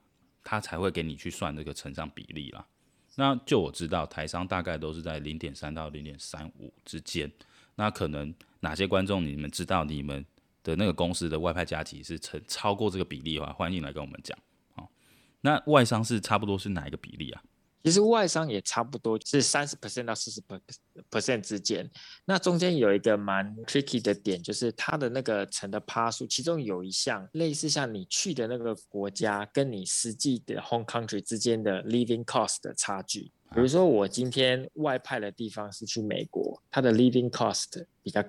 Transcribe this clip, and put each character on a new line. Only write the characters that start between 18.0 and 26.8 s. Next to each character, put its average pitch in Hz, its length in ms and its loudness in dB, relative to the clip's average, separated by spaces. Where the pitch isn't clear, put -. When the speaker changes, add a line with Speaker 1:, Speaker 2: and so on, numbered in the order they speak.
Speaker 2:
外 220 260 6
商 160 220 0
也 104 140 0
差 - 200 0
不 123 140 -6
多 110 260 2
是 143 180 4
三 147 240 4
十 143 120 -8
percent 120 260 -6
到 117 100 -2
四 - 160 -6
十 107 120 -10
percent 117 300 0
之 104 180 -4
间。 95 320 -2
那 190 120 4
中 175 220 2
间 180 160 4
有 110 180 6
一 101 60 6
个 107 180 4
蛮 101 380 0
tricky 139 360 0
的 104 120 4
点， 92 300 -2
就 113 80 -4
是 117 220 -2
它 - 240 -4
的 139 100 0
那 127 140 -2
个 104 240 0
乘 - 260 -6
的 104 80 -2
趴 117 320 0
数， 117 160 -6
其 - 160 -2
中 165 180 0
有 95 220 -4